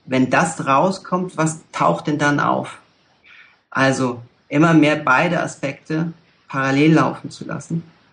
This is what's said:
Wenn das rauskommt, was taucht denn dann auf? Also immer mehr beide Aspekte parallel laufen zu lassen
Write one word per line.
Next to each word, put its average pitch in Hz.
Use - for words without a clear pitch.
Wenn 127
das 156
rauskommt, 180
was 156
taucht -
denn 147
dann 147
auf? -
Also 127
immer 160
mehr 151
beide 151
Aspekte -
parallel 139
laufen -
zu -
lassen -